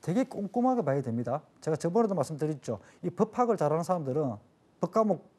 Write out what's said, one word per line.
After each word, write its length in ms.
되게 240
꼼꼼하게 580
봐야 180
됩니다. 420
제가 160
저번에도 380
말씀드렸죠. 640
이 60
법학을 460
잘하는 280
사람들은 520
법 100
과목 480